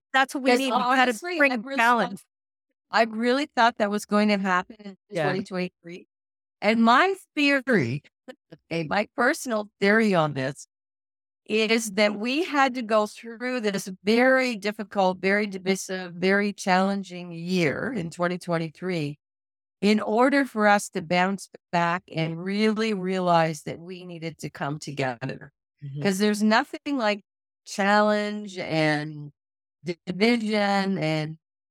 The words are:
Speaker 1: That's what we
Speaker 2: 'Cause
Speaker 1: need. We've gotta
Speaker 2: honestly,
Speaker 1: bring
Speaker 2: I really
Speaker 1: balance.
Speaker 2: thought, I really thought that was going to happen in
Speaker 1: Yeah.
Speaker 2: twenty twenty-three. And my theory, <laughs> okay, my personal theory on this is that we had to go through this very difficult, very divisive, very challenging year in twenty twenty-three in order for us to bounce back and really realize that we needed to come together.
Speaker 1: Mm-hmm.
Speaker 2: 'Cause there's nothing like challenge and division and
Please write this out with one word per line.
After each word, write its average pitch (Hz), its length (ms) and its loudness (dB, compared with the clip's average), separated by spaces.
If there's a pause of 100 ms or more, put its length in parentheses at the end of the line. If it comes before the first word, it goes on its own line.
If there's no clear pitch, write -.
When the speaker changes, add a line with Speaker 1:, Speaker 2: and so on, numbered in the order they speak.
(120)
Speaker 1:
That's 262 220 2
what 277 80 -6
we 262 80 2
Speaker 2:
'Cause 247 80 6
Speaker 1:
need. 269 80 -2
We've 254 140 0
gotta 254 220 2
Speaker 2:
honestly, 254 360 -2
Speaker 1:
bring 277 140 4
Speaker 2:
I 254 40 -2
really 269 200 -8
Speaker 1:
balance. 233 440 2
Speaker 2:
thought, - 800 -8
I 226 60 6
really 240 500 0
thought 233 240 2
that 202 120 0
was 208 140 -4
going 208 240 2
to 208 100 2
happen 190 460 -2
in 196 120 -18 (140)
Speaker 1:
Yeah. 175 140 -2
Speaker 2:
twenty 147 200 -2
twenty-three. 180 600 -10 (540)
And 226 220 2
my 285 320 4 (200)
theory, 247 680 2 (260)
<laughs> - 420 -20
okay, 165 140 -4
my 190 320 -2
personal 240 520 -2 (120)
theory 208 340 4
on 156 200 2
this 139 320 -6 (800)
is 220 480 0
that 208 260 2
we 254 260 -2
had 277 300 0
to 254 80 -6
go 214 240 2
through 233 540 -8
this 202 280 -2 (140)
very 247 540 4
difficult, 196 640 -2
very 202 280 0
divisive, 185 680 -4
very 196 380 2
challenging 185 800 -2
year 170 600 -2
in 170 180 -6
twenty 175 280 -4
twenty-three 165 800 -4 (640)
in 214 200 4
order 262 440 2
for 214 220 0
us 202 220 4
to 185 140 -6
bounce 180 480 0 (200)
back 170 320 0 (120)
and 165 280 -4
really 214 520 0
realize 180 680 0
that - 160 -8
we 180 260 -16
needed 165 340 -12
to 151 120 -10
come 151 280 -6
together. 135 760 -8 (320)
Speaker 1:
Mm-hmm. 143 180 -10
Speaker 2:
'Cause 190 160 0
there's 208 240 0
nothing 269 540 0
like 208 260 0 (440)
challenge 208 920 0
and 151 760 -2 (720)
division 202 920 0
and 156 380 -2 (340)